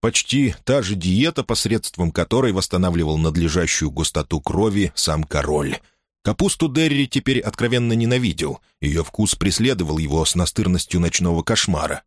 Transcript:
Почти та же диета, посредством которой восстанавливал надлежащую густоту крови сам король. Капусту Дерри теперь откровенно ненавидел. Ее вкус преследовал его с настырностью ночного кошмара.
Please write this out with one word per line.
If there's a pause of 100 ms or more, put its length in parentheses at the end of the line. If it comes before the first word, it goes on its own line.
Почти (120)
та
же
диета,
посредством
которой
восстанавливал
надлежащую
густоту
крови
сам
король. (440)
Капусту
Дерри
теперь
откровенно
ненавидел. (220)
Ее
вкус
преследовал
его
с
настырностью
ночного
кошмара.